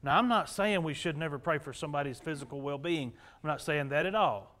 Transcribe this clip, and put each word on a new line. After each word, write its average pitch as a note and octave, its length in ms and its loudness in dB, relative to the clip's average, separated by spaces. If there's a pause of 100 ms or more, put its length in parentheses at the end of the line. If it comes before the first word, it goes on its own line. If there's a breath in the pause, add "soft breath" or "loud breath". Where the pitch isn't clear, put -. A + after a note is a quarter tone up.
Now, C#3 160 4
I'm B3 100 4
not G#3+ 200 4
saying G3+ 360 2
we D#3 100 -2
should D3+ 220 -2
never D3 220 -4
pray D3+ 200 0
for C#3+ 140 -8
somebody's C#3+ 480 -4
physical C#3+ 400 -6
well-being. C#3+ 520 -2 (300 loud breath)
I'm D3+ 60 -4
not C#3+ 120 -2
saying D3 280 0
that D3+ 180 2
at F#3+ 80 -2
all. B2+ 460 2